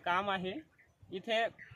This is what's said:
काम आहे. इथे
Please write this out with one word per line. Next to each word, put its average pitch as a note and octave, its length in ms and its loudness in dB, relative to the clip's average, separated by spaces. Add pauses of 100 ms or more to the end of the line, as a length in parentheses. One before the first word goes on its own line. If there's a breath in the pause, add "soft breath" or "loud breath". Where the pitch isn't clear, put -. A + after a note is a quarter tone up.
काम F#3 260 4
आहे. F#3 220 0 (600)
इथे A3+ 340 0 (300)